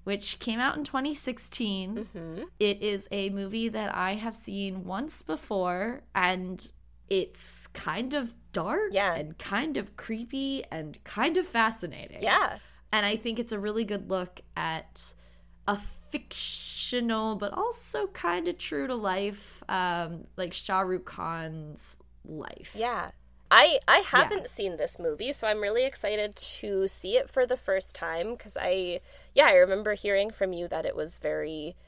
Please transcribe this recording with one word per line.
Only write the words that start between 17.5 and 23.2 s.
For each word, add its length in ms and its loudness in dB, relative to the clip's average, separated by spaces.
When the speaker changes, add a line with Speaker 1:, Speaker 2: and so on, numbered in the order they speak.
Speaker 1:
also 540 -2
kind 400 -2
of 100 -2
true 280 -4
to 80 -4
life, 760 -4
um, 580 -2
like, 160 -4
Shah 280 0
Rukh 260 -2
Khan's 920 -8
life. 520 -12
Speaker 2:
Yeah. 360 -4